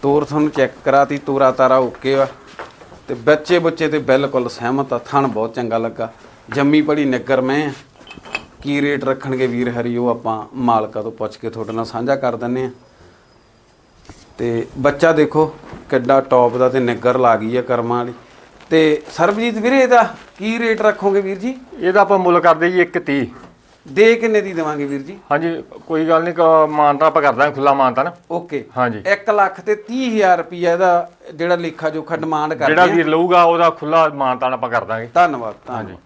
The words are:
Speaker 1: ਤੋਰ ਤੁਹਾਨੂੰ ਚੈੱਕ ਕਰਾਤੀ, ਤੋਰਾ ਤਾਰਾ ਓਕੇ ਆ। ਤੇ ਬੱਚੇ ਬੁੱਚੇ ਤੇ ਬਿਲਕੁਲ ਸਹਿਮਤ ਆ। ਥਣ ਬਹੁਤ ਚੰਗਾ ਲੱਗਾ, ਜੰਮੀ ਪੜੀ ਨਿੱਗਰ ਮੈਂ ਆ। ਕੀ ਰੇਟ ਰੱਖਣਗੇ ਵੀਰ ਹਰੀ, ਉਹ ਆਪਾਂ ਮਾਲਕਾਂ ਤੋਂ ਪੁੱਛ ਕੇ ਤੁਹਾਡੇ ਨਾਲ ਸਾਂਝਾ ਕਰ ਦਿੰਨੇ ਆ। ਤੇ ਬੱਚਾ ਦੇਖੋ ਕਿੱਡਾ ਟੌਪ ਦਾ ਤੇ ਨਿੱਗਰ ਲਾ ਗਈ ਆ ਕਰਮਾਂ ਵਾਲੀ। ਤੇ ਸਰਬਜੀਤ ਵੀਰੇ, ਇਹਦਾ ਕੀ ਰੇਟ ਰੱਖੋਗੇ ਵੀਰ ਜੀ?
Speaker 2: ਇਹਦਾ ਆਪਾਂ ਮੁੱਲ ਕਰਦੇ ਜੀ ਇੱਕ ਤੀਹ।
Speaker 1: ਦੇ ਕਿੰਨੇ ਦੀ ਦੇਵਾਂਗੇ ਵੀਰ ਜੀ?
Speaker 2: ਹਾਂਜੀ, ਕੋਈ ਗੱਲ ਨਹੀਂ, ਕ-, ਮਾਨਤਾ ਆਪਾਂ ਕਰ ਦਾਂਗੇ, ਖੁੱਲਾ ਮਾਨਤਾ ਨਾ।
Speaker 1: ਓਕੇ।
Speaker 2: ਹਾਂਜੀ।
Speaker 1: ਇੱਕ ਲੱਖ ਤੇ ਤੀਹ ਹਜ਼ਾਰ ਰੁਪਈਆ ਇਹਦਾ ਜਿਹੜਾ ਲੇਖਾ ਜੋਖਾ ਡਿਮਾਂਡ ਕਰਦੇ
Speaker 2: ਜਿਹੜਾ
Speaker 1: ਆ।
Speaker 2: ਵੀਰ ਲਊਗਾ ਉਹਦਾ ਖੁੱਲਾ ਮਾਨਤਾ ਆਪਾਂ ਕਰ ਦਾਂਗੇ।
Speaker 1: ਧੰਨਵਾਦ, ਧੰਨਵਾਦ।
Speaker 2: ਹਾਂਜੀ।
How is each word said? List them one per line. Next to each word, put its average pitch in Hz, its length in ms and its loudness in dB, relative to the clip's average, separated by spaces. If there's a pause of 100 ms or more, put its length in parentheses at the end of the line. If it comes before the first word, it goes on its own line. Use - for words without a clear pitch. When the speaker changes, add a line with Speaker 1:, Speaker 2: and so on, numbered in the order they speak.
Speaker 1:
ਤੋਰ 143 240 2
ਤੁਹਾਨੂੰ 151 240 -2
ਚੈੱਕ 135 240 -2 (120)
ਕਰਾਤੀ, 139 320 2
ਤੋਰਾ 135 340 0
ਤਾਰਾ 131 260 2
ਓਕੇ 131 380 -2
ਆ। 135 120 2 (800)
ਤੇ 127 60 -6
ਬੱਚੇ 151 460 2
ਬੁੱਚੇ 160 280 -2
ਤੇ 147 120 -2
ਬਿਲਕੁਲ 131 500 0
ਸਹਿਮਤ 131 440 -4
ਆ। 120 40 -2
ਥਣ 135 300 -2
ਬਹੁਤ 113 260 -4
ਚੰਗਾ 113 240 -4
ਲੱਗਾ, 113 360 -6 (360)
ਜੰਮੀ 143 320 2
ਪੜੀ 147 240 0
ਨਿੱਗਰ 127 360 0
ਮੈਂ 143 260 -2
ਆ। 143 40 -6 (920)
ਕੀ 143 200 -2
ਰੇਟ 143 220 -2
ਰੱਖਣਗੇ 131 440 -2
ਵੀਰ 120 220 -2
ਹਰੀ, 120 280 -4
ਉਹ 120 120 0
ਆਪਾਂ 113 440 -4
ਮਾਲਕਾਂ 113 500 0
ਤੋਂ 113 80 -8
ਪੁੱਛ 110 260 -10
ਕੇ 113 120 -8
ਤੁਹਾਡੇ 110 240 -10
ਨਾਲ 113 120 -6
ਸਾਂਝਾ 120 300 -4
ਕਰ 127 200 -4
ਦਿੰਨੇ 123 300 -4
ਆ। 127 40 -6 (1700)
ਤੇ 117 300 -4 (100)
ਬੱਚਾ 143 340 2
ਦੇਖੋ 151 440 0 (340)
ਕਿੱਡਾ 135 320 2
ਟੌਪ 123 360 2
ਦਾ 127 120 2
ਤੇ 131 100 0
ਨਿੱਗਰ 120 380 0
ਲਾ 120 180 4
ਗਈ 110 200 -4
ਆ 127 60 0
ਕਰਮਾਂ 120 360 -2
ਵਾਲੀ। 120 160 -6 (560)
ਤੇ 156 320 2 (100)
ਸਰਬਜੀਤ 220 460 0
ਵੀਰੇ, 247 220 2
ਇਹਦਾ 247 360 4 (220)
ਕੀ 220 220 -4
ਰੇਟ 226 220 -2
ਰੱਖੋਗੇ 202 400 0
ਵੀਰ 190 160 -6
ਜੀ? 254 200 -8 (220)
Speaker 2:
ਇਹਦਾ 185 220 2
ਆਪਾਂ 196 160 4
ਮੁੱਲ 175 220 4
ਕਰਦੇ 165 320 4
ਜੀ 180 100 2
ਇੱਕ 170 180 0
ਤੀਹ। 139 260 -2 (640)
Speaker 1:
ਦੇ 214 280 4
ਕਿੰਨੇ 220 260 0
ਦੀ 190 120 -8
ਦੇਵਾਂਗੇ 151 320 -4
ਵੀਰ 139 160 -6
ਜੀ? 175 180 -16 (120)
Speaker 2:
ਹਾਂਜੀ, 160 320 -2 (240)
ਕੋਈ 160 200 -2
ਗੱਲ 165 160 2
ਨਹੀਂ, 170 100 -4
ਕ-, 160 360 6
ਮਾਨਤਾ 147 360 2
ਆਪਾਂ 156 160 4
ਕਰ 143 120 4
ਦਾਂਗੇ, 143 200 2
ਖੁੱਲਾ 139 200 2
ਮਾਨਤਾ 131 300 2
ਨਾ। 170 100 -4 (180)
Speaker 1:
ਓਕੇ। 165 340 -8 (120)
Speaker 2:
ਹਾਂਜੀ। 117 300 -2
Speaker 1:
ਇੱਕ 202 220 -2
ਲੱਖ 196 320 0
ਤੇ 208 140 -2
ਤੀਹ 233 400 -6
ਹਜ਼ਾਰ 185 220 4
ਰੁਪਈਆ 170 360 -2
ਇਹਦਾ 175 360 2 (240)
ਜਿਹੜਾ 170 220 -2
ਲੇਖਾ 160 340 -6
ਜੋਖਾ 156 260 -8
ਡਿਮਾਂਡ 156 380 -4
ਕਰਦੇ 151 120 -4
Speaker 2:
ਜਿਹੜਾ 156 180 4
Speaker 1:
ਆ। - 20 6
Speaker 2:
ਵੀਰ 165 220 2
ਲਊਗਾ 175 360 4
ਉਹਦਾ 165 260 4
ਖੁੱਲਾ 160 380 0
ਮਾਨਤਾ 135 400 -2
ਆਪਾਂ 127 220 -4
ਕਰ 113 140 0
ਦਾਂਗੇ। 113 300 -6
Speaker 1:
ਧੰਨਵਾਦ, 135 400 0
ਧੰਨਵਾਦ। 117 320 -10
Speaker 2:
ਹਾਂਜੀ। 92 200 -16